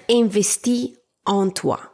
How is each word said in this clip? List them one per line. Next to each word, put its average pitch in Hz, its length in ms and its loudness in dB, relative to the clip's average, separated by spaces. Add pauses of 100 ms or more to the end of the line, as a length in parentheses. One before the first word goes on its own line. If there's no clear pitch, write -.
investie 233 840 0 (300)
en 196 240 0
toi. - 300 -4 (140)